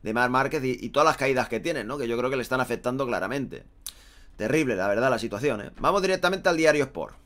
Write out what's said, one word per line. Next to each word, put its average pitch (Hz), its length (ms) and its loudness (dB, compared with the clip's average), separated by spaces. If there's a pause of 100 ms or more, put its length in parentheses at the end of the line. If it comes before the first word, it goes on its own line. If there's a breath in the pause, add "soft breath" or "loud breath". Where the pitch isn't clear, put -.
de 107 100 -6
Marc 123 180 2
Márquez 135 320 0
y, 131 180 -2
y 117 100 -8
todas 147 160 4
las 156 100 4
caídas 127 320 0
que 113 120 -2
tiene, 156 220 -4
¿no? 120 160 -6
Que 127 80 -4
yo 117 120 -2
creo 123 120 0
que 139 60 -2
le 123 60 -2
están 127 180 -2
afectando 123 460 -2
claramente. 110 580 -4 (720 loud breath)
Terrible, 123 400 0
la 92 100 0
verdad, 117 240 2
la 117 80 2
situación, 110 440 -4
¿eh? - 180 -14
Vamos 185 220 2
directamente 185 460 0
al 170 80 2
diario 151 280 4
Sport. 80 420 -10